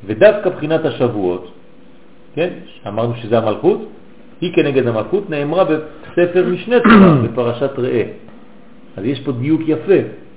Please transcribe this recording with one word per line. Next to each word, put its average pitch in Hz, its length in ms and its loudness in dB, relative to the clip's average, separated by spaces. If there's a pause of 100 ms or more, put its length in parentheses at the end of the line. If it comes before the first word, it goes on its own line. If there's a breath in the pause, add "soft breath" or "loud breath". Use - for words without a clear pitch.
ודווקא 175 440 4
בחינת 156 360 -2
השבועות, 104 640 -2 (840)
כן, 170 140 -2 (380)
אמרנו 113 280 -4
שזה 117 220 0
המלכות, 113 500 0 (540)
היא 175 140 -4
כנגד 135 320 2
המלכות, 117 420 -4
נאמרה 151 340 -2
בספר 175 880 -2
משנה 220 300 0
תורה, 202 400 8
<coughs> 117 40 0
בפרשת 120 540 -4
ראה. 123 260 -2 (960)
אז 98 80 -8
יש 131 140 -4
פה 143 120 -8
דיוק 135 340 -2
יפה. 156 360 2 (360)